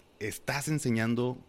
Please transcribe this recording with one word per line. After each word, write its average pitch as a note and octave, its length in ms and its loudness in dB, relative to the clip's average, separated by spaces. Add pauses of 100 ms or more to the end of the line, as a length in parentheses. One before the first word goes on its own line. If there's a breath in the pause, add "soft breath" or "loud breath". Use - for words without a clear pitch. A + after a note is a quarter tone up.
(200)
estás C3+ 480 -2
enseñando B2 720 2 (120)